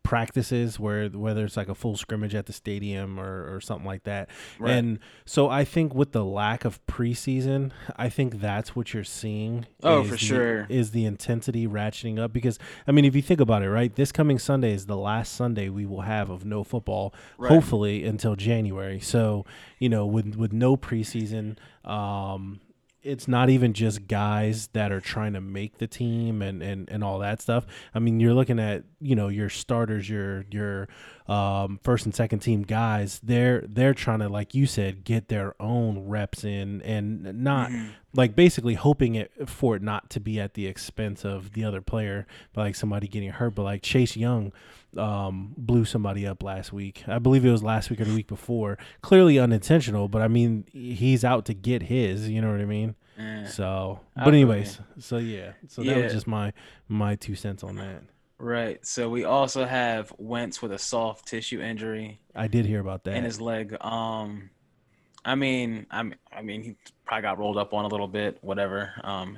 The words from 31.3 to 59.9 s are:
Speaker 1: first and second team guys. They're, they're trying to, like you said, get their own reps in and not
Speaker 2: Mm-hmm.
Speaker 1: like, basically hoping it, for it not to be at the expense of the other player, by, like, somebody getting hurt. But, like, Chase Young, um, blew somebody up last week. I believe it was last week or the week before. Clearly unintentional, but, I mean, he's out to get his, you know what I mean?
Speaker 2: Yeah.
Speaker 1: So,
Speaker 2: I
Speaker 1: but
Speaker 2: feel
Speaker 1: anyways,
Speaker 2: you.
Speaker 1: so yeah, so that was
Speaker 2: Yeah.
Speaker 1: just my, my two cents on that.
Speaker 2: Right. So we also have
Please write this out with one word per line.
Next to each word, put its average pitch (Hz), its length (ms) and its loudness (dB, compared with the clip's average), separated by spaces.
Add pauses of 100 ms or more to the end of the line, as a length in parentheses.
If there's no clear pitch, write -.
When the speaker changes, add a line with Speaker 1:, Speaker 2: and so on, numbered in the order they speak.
Speaker 1:
first 120 220 2
and 107 80 -2
second 113 260 0
team 107 240 2
guys. 107 600 -2
They're, 120 420 4
they're 123 280 4
trying - 260 0
to, 104 100 -2
like 101 240 -4
you 139 120 4
said, 98 400 -2
get 113 240 0
their 101 320 -2
own 107 480 -2
reps 104 340 -4
in 101 380 -4
and 104 600 -4
not 135 260 0
Speaker 2:
Mm-hmm. 117 200 -8 (240)
Speaker 1:
like, 123 220 4
basically 147 380 6
hoping 127 420 2
it, 107 160 -6 (160)
for 117 300 0
it 95 40 -4
not 104 280 -6
to - 100 -8
be 107 200 -6
at 101 160 -6
the 101 120 -6
expense 101 560 -8
of 98 300 -8
the 110 100 -4
other 101 180 -4
player, 101 440 -4 (280)
by, 107 100 -2
like, 101 120 -2
somebody 104 320 -2
getting 98 220 -6
hurt. 120 260 -2
But, 104 80 -2
like, 98 200 -4
Chase 127 340 2
Young, 113 340 0 (460)
um, 98 600 -4
blew 120 280 4
somebody 101 400 -2
up 95 160 -6
last 95 320 -8
week. 98 340 -10
I 110 120 0
believe 131 260 6
it 123 60 10
was 113 100 4
last 110 280 0
week 110 120 -4
or 110 40 0
the 107 100 0
week 107 120 -2
before. 107 500 -4 (240)
Clearly 180 360 10
unintentional, 117 720 4
but, 107 140 0
I 113 80 4
mean, 117 420 4
he's 123 540 2
out 123 220 2
to 110 60 -2
get 107 300 -2
his, 107 460 0
you 110 120 0
know 110 100 2
what 101 100 0
I 101 40 -2
mean? 107 300 -2 (240)
Speaker 2:
Yeah. 107 280 -10
Speaker 1:
So, 95 520 -4 (160)
Speaker 2:
I 127 60 -6
Speaker 1:
but 127 100 6
Speaker 2:
feel - 40 10
Speaker 1:
anyways, 113 440 6 (160)
Speaker 2:
you. - 60 -20
Speaker 1:
so - 160 -6
yeah, 104 340 -8 (160)
so - 160 -10
that 135 120 2
was 123 100 4
Speaker 2:
Yeah. 113 40 -2
Speaker 1:
just 107 180 -2
my, 104 260 -2 (340)
my 104 280 0
two 101 200 -8
cents 98 280 -8
on 98 120 -10
that. 98 280 -12 (360)
Speaker 2:
Right. 117 460 -4
So 120 240 -4
we 120 140 -2
also 131 420 2
have 120 540 -2